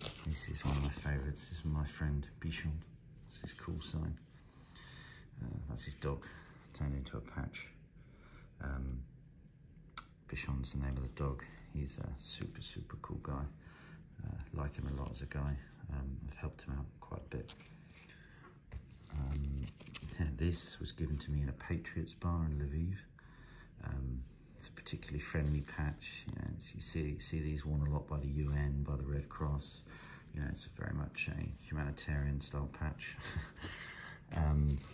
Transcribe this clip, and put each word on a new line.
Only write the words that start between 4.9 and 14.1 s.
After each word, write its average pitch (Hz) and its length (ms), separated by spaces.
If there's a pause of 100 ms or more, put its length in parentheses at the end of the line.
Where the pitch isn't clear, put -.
Uh, - 140 (100)
that's - 180
his 73 100
dog - 320 (460)
turned 71 200
into 67 240
a - 40
patch. - 480 (920)
Um, 65 360 (1300)
Bichon's 67 460
the 69 60
name 67 160
of 65 60
the 65 220
dog. 67 200 (300)
He's 73 240
a - 120 (120)
super, - 400
super - 400
cool - 220
guy. 69 220 (800)